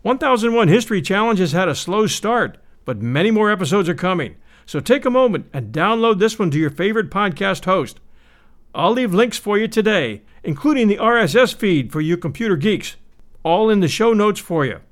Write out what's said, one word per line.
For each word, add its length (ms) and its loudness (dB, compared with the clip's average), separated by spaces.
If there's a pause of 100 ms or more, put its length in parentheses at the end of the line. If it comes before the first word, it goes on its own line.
One 160 -2
thousand 360 0
one 160 4
History 320 2
Challenge 380 0
has 120 0
had 160 0
a 80 -2
slow 320 -2
start, 500 -2 (280)
but 160 -6
many 300 0
more 200 2
episodes 380 0
are 60 -2
coming. 420 -4 (280)
So 140 -6
take 240 2
a 60 0
moment 420 0
and 220 -10
download 460 2
this 200 0
one 120 0
to 60 0
your 120 0
favorite 420 -2
podcast 540 -2
host. 340 -2 (760)
I'll 200 2
leave 200 0
links 240 2
for 200 -2
you 100 0
today, 540 0 (200)
including 460 0
the 120 2
R 180 2
S 180 0
S 160 4
feed 400 -2
for 80 -6
you 160 0
computer 400 -4
geeks, 400 -2 (480)
all 260 2
in 120 4
the 80 2
show 240 2
notes 260 2
for 260 -2
you. 140 -8 (120)